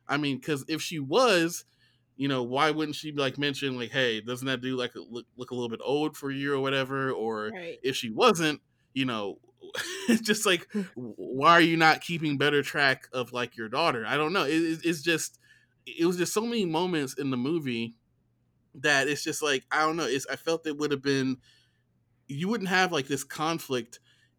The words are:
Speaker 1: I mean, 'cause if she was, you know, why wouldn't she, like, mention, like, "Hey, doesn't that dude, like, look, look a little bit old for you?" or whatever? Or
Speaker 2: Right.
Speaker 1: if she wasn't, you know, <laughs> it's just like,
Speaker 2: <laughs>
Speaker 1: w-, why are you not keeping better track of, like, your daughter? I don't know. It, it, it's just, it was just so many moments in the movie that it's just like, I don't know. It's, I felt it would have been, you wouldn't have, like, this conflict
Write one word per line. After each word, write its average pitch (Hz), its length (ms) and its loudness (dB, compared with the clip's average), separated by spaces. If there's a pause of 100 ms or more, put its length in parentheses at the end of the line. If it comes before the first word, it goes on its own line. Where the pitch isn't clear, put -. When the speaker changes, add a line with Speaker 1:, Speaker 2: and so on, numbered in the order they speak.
Speaker 1:
I 143 100 -2
mean, 139 240 -2
'cause 139 260 -2
if 156 140 -4
she 165 180 -6
was, 170 640 2 (540)
you 139 120 -2
know, 131 140 0
why 139 280 2
wouldn't 151 260 -2
she, 156 160 -10
like, 139 260 -2
mention, 139 380 -2
like, 117 140 -6
"Hey, 123 300 2
doesn't 123 260 -8
that 131 140 -2
dude, 127 180 -4
like, 123 160 -4
look, 113 300 -12 (120)
look 123 140 -12
a 123 40 -6
little 120 140 -4
bit 113 140 -6
old 151 340 0
for 139 140 -6
you?" 139 220 -4
or 139 80 0
whatever? 135 500 -2
Or 107 380 -4
Speaker 2:
Right. 170 340 -12
Speaker 1:
if 131 140 -2
she 120 140 -6
wasn't, 165 500 2 (320)
you 131 120 -2
know, 107 340 -6 (220)
<laughs> - 480 -6
it's 226 120 6
just 208 240 0
like, 180 280 2
Speaker 2:
<laughs> 196 220 -6
Speaker 1:
w-, 120 220 -12
why 131 360 4
are 170 80 10
you 165 160 6
not 160 240 6
keeping 156 360 -2
better 143 260 4
track 139 500 0
of, 123 200 -6
like, 123 240 -4
your 110 120 -8
daughter? 131 380 0
I 127 100 0
don't 151 160 0
know. 190 120 2
It, 160 180 2
it, 160 220 -2
it's 165 180 0
just, 160 360 0 (480)
it 156 200 0
was 180 100 2
just 170 160 0
so 214 80 2
many 233 240 0
moments 165 500 0
in 139 160 -4
the 127 60 -2
movie 123 580 -2 (800)
that 143 340 2
it's 143 140 -2
just 151 200 -4
like, 143 280 0
I 151 140 4
don't 160 120 0
know. 160 100 0
It's, 131 200 -2
I 135 100 -4
felt 165 300 -4
it 147 100 -2
would 147 140 -2
have 139 120 0
been, 135 340 2 (920)
you 143 200 -4
wouldn't 196 200 -2
have, 185 240 4
like, 139 140 0
this 139 180 -2
conflict 151 760 -4 (400)